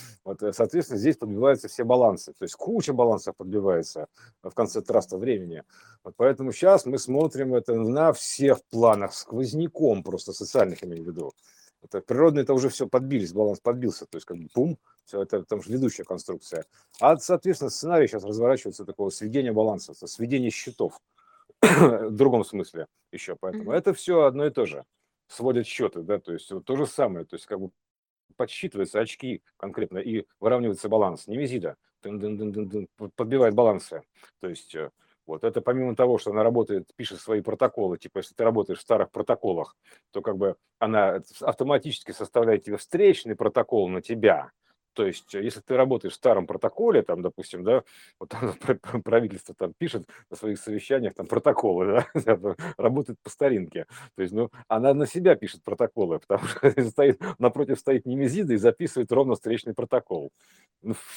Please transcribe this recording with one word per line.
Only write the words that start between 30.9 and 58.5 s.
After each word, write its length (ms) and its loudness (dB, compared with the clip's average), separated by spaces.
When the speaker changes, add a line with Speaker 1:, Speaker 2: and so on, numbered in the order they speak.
Speaker 1:
Немезида 480 -6
тын-дын-дын-дын-дын, 840 -6
п-, 180 -12
подбивает 400 4
балансы. 480 2
То 80 -8
есть, 260 -14
э, 160 -8
вот 180 -8
это 180 -2
помимо 340 -2
того, 240 4
что 120 -6
она 120 2
работает, 520 2
пишет 240 -12
свои 220 -2
протоколы, 560 -2
типа, 220 -10
если 160 -12
ты 80 -4
работаешь 360 0
в 40 -20
старых 280 2
протоколах, 640 -4
то 100 -8
как 160 -4
бы 180 0
она 440 2
с-, 180 -20
автоматически 680 -2
составляет 540 2
тебе 120 -6
встречный 580 2
протокол 540 0
на 120 -4
тебя. 500 2
То 120 0
есть, 300 -6
э, 80 -4
если 180 -6
ты 160 -4
работаешь 360 2
в 40 -16
старом 300 4
протоколе, 560 2
там, 180 -4
допустим, 420 -8
да, 200 2
вот 100 -16
там 240 -6
<laughs> 80 -14
пр-, 180 0
пр-, 240 -8
правительство 520 -2
там 220 -8
пишет 300 -6
на 60 -14
своих 220 -6
совещаниях 560 -4
там 120 -10
протоколы, 800 2
да, 240 2
<laughs> 120 -12
работает 460 -2
по 60 -18
старинке. 560 -2
То 80 -8
есть, 100 -4
ну, 160 -2
она 280 4
на 120 0
себя 280 4
пишет 280 -8
протоколы, 560 -2
<laughs> 80 -16
потому 200 0
что 240 4
стоит, 320 4
напротив 400 0
стоит 260 0
Немезида 480 -2